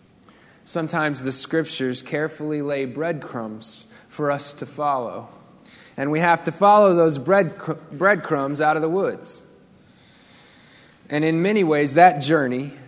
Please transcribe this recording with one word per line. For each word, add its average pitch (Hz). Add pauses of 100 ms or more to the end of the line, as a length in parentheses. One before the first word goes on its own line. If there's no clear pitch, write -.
(640)
Sometimes 156
the 131
scriptures 131
carefully 151
lay 139
breadcrumbs 123 (160)
for 147
us 139
to -
follow. 127 (680)
And 139
we 156
have 170
to 165
follow 202
those 165
bread, 170 (320)
breadcrumbs 147
out 151
of 156
the 160
woods. 160 (1700)
And 151
in 160
many 202
ways, 147
that 170
journey, 139 (160)